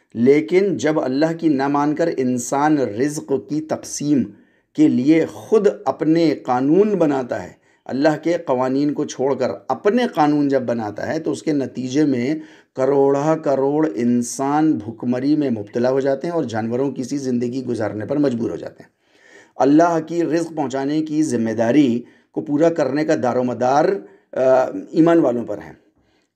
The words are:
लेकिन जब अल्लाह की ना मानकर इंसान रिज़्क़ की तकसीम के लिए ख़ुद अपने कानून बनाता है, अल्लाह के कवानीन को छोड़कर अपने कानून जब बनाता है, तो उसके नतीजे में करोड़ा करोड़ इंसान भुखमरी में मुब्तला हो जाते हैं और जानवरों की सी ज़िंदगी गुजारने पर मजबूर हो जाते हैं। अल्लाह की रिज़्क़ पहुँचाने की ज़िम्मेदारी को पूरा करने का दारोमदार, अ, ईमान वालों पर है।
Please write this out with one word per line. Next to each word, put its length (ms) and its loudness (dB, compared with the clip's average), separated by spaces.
लेकिन 600 4
जब 220 0
अल्लाह 340 0
की 160 0
ना 200 0
मानकर 400 0
इंसान 680 0
रिज़्क़ 540 -2
की 280 -4
तकसीम 640 -2
के 120 6
लिए 380 2
ख़ुद 640 0
अपने 420 2
कानून 680 2
बनाता 400 0
है, 260 -12
अल्लाह 280 0
के 220 -2
कवानीन 560 -2
को 120 -4
छोड़कर 680 -4
अपने 360 0
कानून 420 2
जब 160 0
बनाता 380 -6
है, 160 -4
तो 120 -4
उसके 220 -4
नतीजे 520 -2
में 360 -2
करोड़ा 600 2
करोड़ 520 0
इंसान 840 0
भुखमरी 640 -2
में 140 0
मुब्तला 400 -2
हो 120 2
जाते 260 -2
हैं 60 -4
और 120 -2
जानवरों 460 -4
की 120 -8
सी 140 -6
ज़िंदगी 440 -4
गुजारने 440 -6
पर 120 -4
मजबूर 340 0
हो 60 -8
जाते 260 -16
हैं। 60 -20
अल्लाह 380 6
की 220 -4
रिज़्क़ 320 -2
पहुँचाने 480 -2
की 220 -2
ज़िम्मेदारी 800 2
को 80 -6
पूरा 280 2
करने 360 -2
का 100 2
दारोमदार, 880 0
अ, 380 2
ईमान 240 6
वालों 240 0
पर 160 -8
है। 180 -18